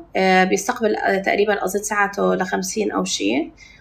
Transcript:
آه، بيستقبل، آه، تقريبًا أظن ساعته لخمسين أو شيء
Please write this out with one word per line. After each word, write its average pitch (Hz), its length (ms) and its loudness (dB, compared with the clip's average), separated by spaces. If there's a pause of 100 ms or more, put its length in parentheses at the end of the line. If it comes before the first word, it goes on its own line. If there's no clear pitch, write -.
(160)
آه، 185 280 4
بيستقبل، 208 520 0
آه، 190 220 0
تقريبًا 208 460 0
أظن 196 180 -4
ساعته 196 520 0
لخمسين 190 580 -2
أو 190 120 -2
شيء - 460 -2 (300)